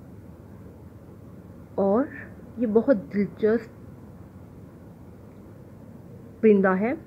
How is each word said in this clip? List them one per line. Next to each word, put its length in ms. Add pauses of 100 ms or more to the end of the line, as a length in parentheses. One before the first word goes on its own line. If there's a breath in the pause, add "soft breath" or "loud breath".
(1800)
और 300 (500)
ये 100
बहुत 280
दिलचस्प 800 (2750)
परिंदा 300
है, 340